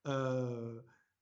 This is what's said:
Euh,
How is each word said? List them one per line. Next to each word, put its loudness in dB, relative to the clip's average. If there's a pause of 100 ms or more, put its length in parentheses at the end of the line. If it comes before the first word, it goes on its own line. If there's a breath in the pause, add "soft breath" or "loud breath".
Euh, 0 (400 soft breath)